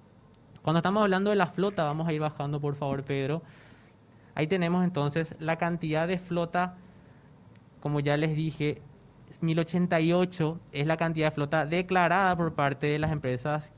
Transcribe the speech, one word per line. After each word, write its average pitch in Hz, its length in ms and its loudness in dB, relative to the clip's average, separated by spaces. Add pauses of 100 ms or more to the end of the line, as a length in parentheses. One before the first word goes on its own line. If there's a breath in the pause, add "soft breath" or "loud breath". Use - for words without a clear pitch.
(600)
Cuando 165 200 2
estamos 196 220 2
hablando 196 280 4
de 208 60 4
la 190 100 4
flota, 190 380 0
vamos 156 220 -2
a 165 60 0
ir 151 80 0
bajando, 147 400 -4
por 143 140 -2
favor, 139 280 -4
Pedro. 139 380 -2 (960 loud breath)
Ahí 151 120 0
tenemos 180 380 2
entonces 156 560 0
la 160 160 0
cantidad 165 500 -2
de 180 120 -2
flota, 180 560 -2 (1040 loud breath)
como 147 200 -2
ya 143 180 2
les 156 180 0
dije, 151 460 -2 (580)
mil 165 180 0
ochenta 175 420 0
y 165 120 4
ocho 175 480 0 (120)
es 143 140 -2
la 160 100 2
cantidad 160 320 0
de - 20 2
flota 147 360 0
declarada 180 720 2
por 165 180 0
parte 139 320 0
de 147 120 0
las 156 120 0
empresas 147 680 -4